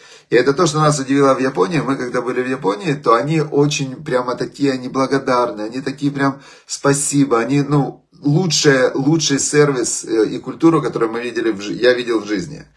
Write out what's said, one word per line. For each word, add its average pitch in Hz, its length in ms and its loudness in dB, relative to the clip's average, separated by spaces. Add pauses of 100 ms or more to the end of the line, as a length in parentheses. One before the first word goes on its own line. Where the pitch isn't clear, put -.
(300)
И 110 80 0
это 123 160 4
то, 180 120 2
что 151 140 0
нас 151 180 2
удивило 135 380 2
в 120 40 -6
Японии. 170 400 0
Мы 131 180 -2
когда 123 240 -4
были 123 200 -4
в 127 60 -4
Японии, 160 460 -4
то 120 220 2
они 151 260 0
очень 143 600 0
прямо 127 340 -2
такие, 135 360 -2
они 127 160 -6
благодарны, 123 760 0
они 120 180 -8
такие 143 280 -4
прям 139 320 -2 (240)
"спасибо", 139 720 0
они, 135 260 0
ну, - 440 -2 (140)
лучшее, 147 720 4
лучший 139 460 0
сервис, 143 680 0
э, 110 200 2
и - 140 -6
культуру, 147 420 2
которую 117 300 -2
мы 117 100 -6
видели 113 300 -2
в 98 80 -6
жи-, 104 140 -8
я 123 200 4
видел 117 280 -2
в 104 60 -12
жизни. 87 380 -8 (120)